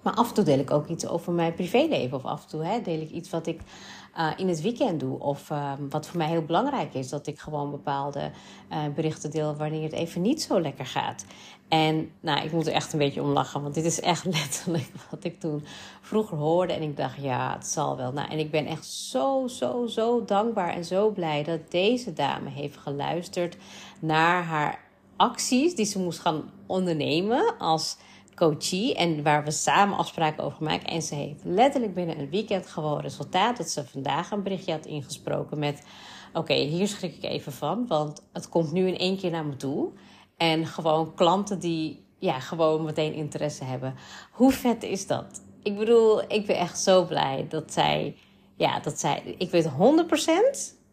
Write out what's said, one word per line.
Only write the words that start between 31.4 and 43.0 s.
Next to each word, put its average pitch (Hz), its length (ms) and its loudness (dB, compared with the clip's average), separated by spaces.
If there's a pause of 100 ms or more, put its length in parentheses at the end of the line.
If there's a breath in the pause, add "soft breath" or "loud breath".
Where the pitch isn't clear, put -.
letterlijk 226 500 2
binnen 165 260 -4
een 139 100 -6
weekend 190 380 -2
gewoon 151 320 -2
resultaat, 180 580 0
dat 165 120 -6
ze 143 160 -4
vandaag 139 460 -4
een 208 120 -2
berichtje 190 280 -4
had 156 140 -4
ingesproken 147 760 -6
met, 147 260 -2 (480 loud breath)
"Oké, 156 200 -2
hier 151 340 2
schrik 180 280 -6
ik - 80 -12
even - 280 -6
van, 190 360 -4
want 151 440 -2
het - 180 -12
komt 165 220 2
nu 185 160 2
in 185 100 0
één 185 200 0
keer 185 140 -2
naar 160 140 -4
me 139 100 -4
toe." 160 360 -2 (460 loud breath)
En 160 280 2
gewoon 160 480 0
klanten 190 460 4
die, 160 460 -4 (140)
ja, 139 200 0
gewoon 160 440 2
meteen 156 300 -2